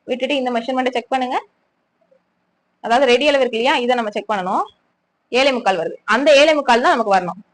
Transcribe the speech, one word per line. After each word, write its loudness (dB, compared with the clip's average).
விட்டுட்டு -4
இந்த -4
மெஷர்மெண்ட்டை -2
செக் -6
பண்ணுங்க. -2
அதாவது 2
ரெடி 2
அளவு 2
இருக்கு -4
இல்லையா, 0
இதை 0
நம்ம -4
செக் -6
பண்ணணும். -2
ஏழே 2
முக்கால் -2
வருது, -6
அந்த 2
ஏழே 4
முக்கால் 2
தான் 4
நமக்கு 0
வரணும். -4